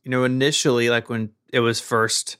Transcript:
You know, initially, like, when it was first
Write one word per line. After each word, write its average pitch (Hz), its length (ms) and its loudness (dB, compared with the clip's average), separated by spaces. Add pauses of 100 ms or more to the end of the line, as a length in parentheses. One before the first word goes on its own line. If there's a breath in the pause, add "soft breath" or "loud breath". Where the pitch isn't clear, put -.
You 127 60 -12
know, 127 140 0
initially, 127 680 2
like, 117 180 0
when 110 220 -6 (240)
it 131 60 0
was 117 200 0
first - 600 -2